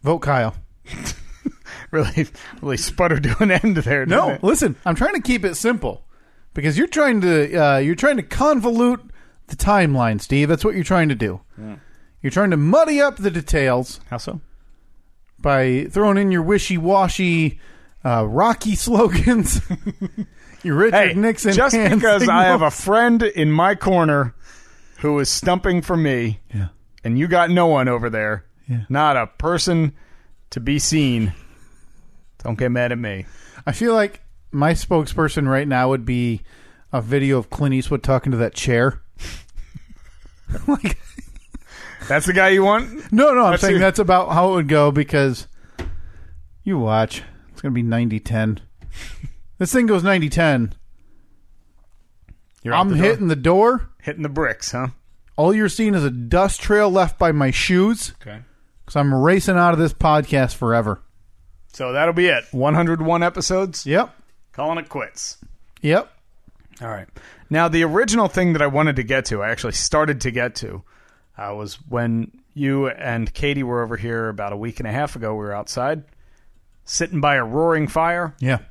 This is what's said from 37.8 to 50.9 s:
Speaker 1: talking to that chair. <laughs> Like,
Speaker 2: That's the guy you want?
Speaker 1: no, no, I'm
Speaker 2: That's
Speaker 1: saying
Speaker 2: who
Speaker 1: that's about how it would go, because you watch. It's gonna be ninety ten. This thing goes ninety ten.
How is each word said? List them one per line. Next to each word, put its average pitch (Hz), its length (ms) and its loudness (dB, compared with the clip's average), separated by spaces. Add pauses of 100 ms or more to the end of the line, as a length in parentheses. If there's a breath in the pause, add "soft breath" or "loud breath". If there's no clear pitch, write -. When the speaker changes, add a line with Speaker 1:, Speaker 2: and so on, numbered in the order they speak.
Speaker 1:
talking 135 300 0
to 120 60 0
that 117 160 -2
chair. 123 520 0
<laughs> - 1600 -12
Like, 269 300 -2 (1080 loud breath)
Speaker 2:
That's 147 200 0
the 180 60 0
guy 185 180 4
you 196 120 4
want? 226 480 -2
Speaker 1:
no, 262 240 6
no, 247 100 4
I'm 185 80 4
Speaker 2:
That's - 100 0
Speaker 1:
saying 196 120 2
Speaker 2:
who 175 60 4
Speaker 1:
that's 190 180 2
about 180 320 2
how 175 200 2
it 185 40 0
would 160 140 0
go, 147 240 4
because 139 560 0 (1120 loud breath)
you 190 160 -2
watch. 110 440 0 (280 loud breath)
It's - 100 -20
gonna 139 120 -4
be 120 100 0
ninety 117 380 0
ten. 110 400 -2 (1000 loud breath)
This 185 140 -2
thing 247 140 4
goes 190 180 2
ninety 185 240 2
ten. 139 460 0 (1900)